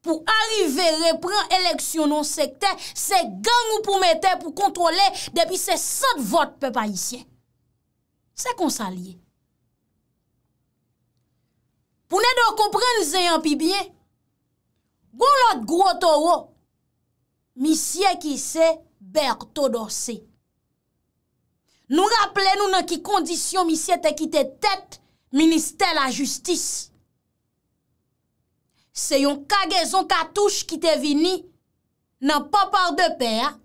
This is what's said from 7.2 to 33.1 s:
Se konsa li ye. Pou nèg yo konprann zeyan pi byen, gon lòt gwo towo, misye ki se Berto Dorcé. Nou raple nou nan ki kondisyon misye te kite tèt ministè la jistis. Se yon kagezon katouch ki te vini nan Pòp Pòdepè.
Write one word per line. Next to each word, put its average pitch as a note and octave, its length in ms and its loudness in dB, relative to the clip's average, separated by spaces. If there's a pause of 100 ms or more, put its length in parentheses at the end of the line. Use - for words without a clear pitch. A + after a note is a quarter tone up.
Se B4 180 -6
konsa C4+ 360 -4
li F#3 180 -12
ye. F3 80 -20 (3000)
Pou F#4+ 80 2
nèg B4 220 2
yo A4 140 4
konprann G#4+ 500 2
zeyan E4+ 380 0
pi D4 120 0
byen, F#4+ 360 -2 (1200)
gon B4+ 280 4
lòt C#4 240 0
gwo F4 300 2
towo, D#4+ 420 4 (1200)
misye D#4+ 600 0
ki D4 180 -6
se D#4+ 360 0 (240)
Berto C4 720 -4
Dorcé. A3+ 500 -6 (1700)
Nou E4 160 2
raple G4+ 460 2
nou G4+ 180 0
nan F#4 160 2
ki F4 160 -4
kondisyon E4+ 640 -2
misye E4 320 0
te D#4+ 160 0
kite D4+ 300 -2 (120)
tèt G4 440 -4 (340)
ministè D#4+ 600 2
la C#4+ 140 0
jistis. C#4 600 -4 (2250)
Se - 220 -2
yon C#4+ 280 2
kagezon F#4+ 640 0
katouch F#4+ 560 0
ki E4 120 -10
te E4 200 2
vini D4+ 420 0 (840)
nan D4 240 0
Pòp G4 300 0
Pòdepè. D#4+ 580 0 (320)